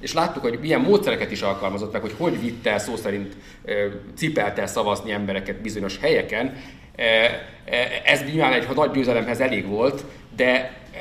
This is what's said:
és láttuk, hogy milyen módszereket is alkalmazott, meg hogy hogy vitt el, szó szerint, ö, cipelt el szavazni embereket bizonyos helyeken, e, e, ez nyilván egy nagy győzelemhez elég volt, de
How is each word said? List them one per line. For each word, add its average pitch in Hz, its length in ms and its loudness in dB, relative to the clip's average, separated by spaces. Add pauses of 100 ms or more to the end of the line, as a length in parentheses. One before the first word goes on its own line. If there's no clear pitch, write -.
és - 120 -8
láttuk, 165 300 0
hogy 117 180 0
milyen 151 200 2
módszereket 131 500 4
is 104 120 -6
alkalmazott, 101 500 -2
meg 107 80 -2
hogy 107 160 -6
hogy 139 240 0
vitt 117 260 -4
el, 104 120 4
szó 113 180 -4
szerint, 101 400 -4 (280)
ö, 104 80 -4 (420)
cipelt 120 440 0
el 101 80 -2
szavazni 104 460 0
embereket 98 480 -4
bizonyos 101 380 -6
helyeken, 131 560 0 (420)
e, - 80 -4
e, - 1000 2
ez 143 200 4
nyilván 143 280 2
egy 117 220 2
nagy 147 160 4
győzelemhez 120 500 2
elég 113 260 0
volt, 117 380 0 (320)
de 127 420 2 (220)